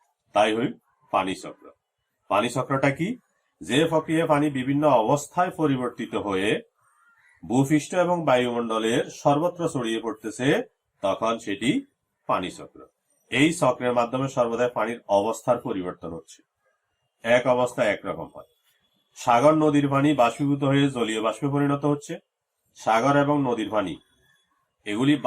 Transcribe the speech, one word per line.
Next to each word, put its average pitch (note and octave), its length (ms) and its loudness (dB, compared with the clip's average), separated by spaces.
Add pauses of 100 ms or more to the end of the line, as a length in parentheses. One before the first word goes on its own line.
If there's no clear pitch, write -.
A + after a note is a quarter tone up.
(360)
তাই G#2+ 180 4
হই A#2 160 -2 (440)
পানি F#2+ 220 0
চক্র। - 300 -16 (640)
পানি G#2 200 0
চক্রটা C3+ 420 0
কি? D#3 160 -2 (540)
যে G#2+ 180 0 (120)
প্রক্রিয়ায় D#3 400 0
পানি D3 180 2
বিভিন্ন C#3 340 -2 (180)
অবস্থায় D3 580 0
পরিবর্তিত B2+ 540 -2 (120)
হয়ে G2 240 0 (920)
ভূপৃষ্ঠ C3+ 480 0 (140)
এবং F3 200 0
বায়ুমণ্ডলের A#2+ 800 0 (120)
সর্বত্র D3+ 540 0
ছড়িয়ে A2+ 340 -4
পড়তেছে, A2+ 440 -6 (560)
তখন G#2 360 -2
সেটি G#2+ 300 -4 (600)
পানি F#2+ 280 -4
চক্র। C2+ 220 -20 (520)
এই C3+ 220 4
চক্রের B2 400 0
মাধ্যমে B2 360 0
সর্বদাই B2 460 0
পানির A#2 240 -4 (100)
অবস্থার A2+ 560 0
পরিবর্তন F2+ 520 -8
হচ্ছে, - 220 -20 (840)
এক B2 240 4
অবস্থা B2+ 360 0
একরকম F#2+ 500 -4
হয়। - 160 -20 (680)
সাগর B2 360 4 (100)
নদীর C#3+ 260 4
পানি C#3 260 2
বাষ্পীভূত C#3 480 0
হয়ে C#3 260 2
জলীয় A2 340 -2
বাষ্পে A2 260 -2
পরিণত C#3+ 360 0
হচ্ছে, D3 280 -2 (640)
সাগর A#2 400 2
এবং C#3+ 260 2
নদীর A2 280 -4
পানি F#2+ 240 -2 (880)
এগুলি A#2 280 0 (140)